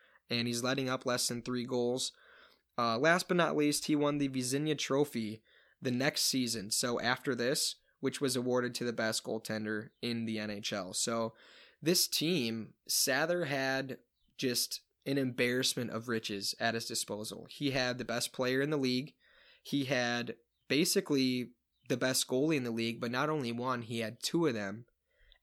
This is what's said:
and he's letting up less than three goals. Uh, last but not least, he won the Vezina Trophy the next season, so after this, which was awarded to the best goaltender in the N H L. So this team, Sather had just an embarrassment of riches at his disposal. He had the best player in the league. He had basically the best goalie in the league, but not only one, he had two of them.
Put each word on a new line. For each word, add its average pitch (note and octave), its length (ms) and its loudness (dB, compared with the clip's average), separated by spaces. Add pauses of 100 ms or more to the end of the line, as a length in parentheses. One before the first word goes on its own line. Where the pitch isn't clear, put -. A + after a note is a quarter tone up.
(300)
and A#2+ 180 0
he's A#2+ 160 -2
letting C3 260 0
up C3 180 -4
less B2 200 0
than A#2+ 140 -2
three B2 240 -4
goals. B2 460 0 (640)
Uh, A#2 220 2
last E3+ 280 4
but F#3 80 2
not D3+ 220 4
least, D3 300 2
he D3+ 80 4
won D3 240 2
the C#3 100 2
Vezina C3+ 480 0
Trophy C3 640 0 (400)
the C3 100 0
next C3+ 300 0
season, A2+ 480 0
so B2 320 0
after B2+ 320 0
this, A#2+ 440 0 (220)
which C3+ 220 -2
was C3 140 2
awarded B2 400 2
to - 100 -4
the A#2 80 0
best A2+ 300 0
goaltender G#2+ 640 -4 (140)
in A#2 220 -2
the A2 140 -2
N G#2+ 120 -4
H G#2 200 -6
L. G2 220 -4
So A#2 400 -2 (480)
this F3 260 4
team, A#2 680 0 (120)
Sather D#3+ 600 2
had C3+ 500 -2 (400)
just - 440 -2 (240)
an C#3 120 0
embarrassment B2+ 720 0
of A2+ 180 -6
riches A2 520 -2
at A2+ 160 0
his A2+ 100 -4
disposal. G#2 640 -6
He C#3+ 220 -2
had B2+ 260 0
the A#2+ 80 -6
best A#2+ 260 -2
player C3 300 0
in C#3+ 80 0
the D3+ 80 0
league. C3 360 0 (500)
He C#3+ 220 0
had A#2+ 480 0 (360)
basically C3 840 2 (360)
the C3 100 2
best B2+ 300 2
goalie D3 280 2
in B2+ 80 0
the A#2 80 -2
league, A2+ 280 -2
but A#2 120 -4
not C3+ 180 0
only C#3 220 -2
one, A#2+ 320 -2
he A#2 160 -4
had A2+ 240 -6
two E3 240 2
of A#2+ 80 2
them. G#2 300 -6 (580)